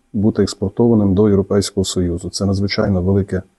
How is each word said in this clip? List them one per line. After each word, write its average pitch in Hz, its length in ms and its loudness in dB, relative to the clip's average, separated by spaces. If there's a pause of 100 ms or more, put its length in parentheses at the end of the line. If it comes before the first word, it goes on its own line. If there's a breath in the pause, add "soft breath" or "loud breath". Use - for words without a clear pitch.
(140)
бути 107 300 0
експортованим 104 680 0
до 104 160 4
Європейського 98 560 0
Союзу. 87 440 -4
Це - 160 -4
надзвичайно 98 560 0
велике 92 400 0 (180)